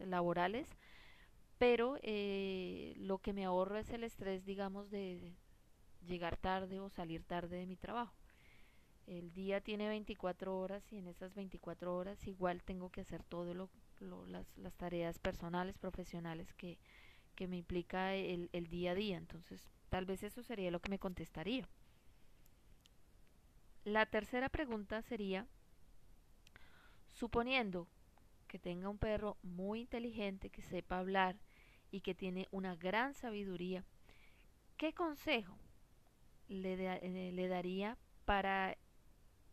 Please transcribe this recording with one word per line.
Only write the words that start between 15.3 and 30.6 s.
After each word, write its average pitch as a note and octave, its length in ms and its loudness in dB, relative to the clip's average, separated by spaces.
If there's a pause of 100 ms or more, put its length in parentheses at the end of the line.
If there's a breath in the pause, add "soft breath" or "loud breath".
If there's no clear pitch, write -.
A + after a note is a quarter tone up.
profesionales E3+ 760 -4
que, - 240 -10 (560 loud breath)
que F#3+ 140 -2
me F3+ 80 0
implica F3+ 580 2
el, F3 380 0
el F3 160 0
día F3 240 2
a - 20 4
día. G3 220 2
Entonces, E3 540 -10 (200)
tal F#3 160 4
vez F#3+ 160 0
eso G#3 200 -6
sería G3+ 280 0
lo E3+ 100 2
que - 100 -2
me G3 80 2
contestaría. F3+ 680 -2 (2250 soft breath)
La G#3+ 220 6
tercera B3 420 2
pregunta A3 540 0
sería, G#3 440 0 (1600 loud breath)
suponiendo A#3 760 4 (600)
que F#3+ 100 -10
tenga F3+ 300 -4
un G#3 80 -2
perro G#3 460 2
muy F#3+ 380 -2
inteligente, A3 680 -2
que - 140 -10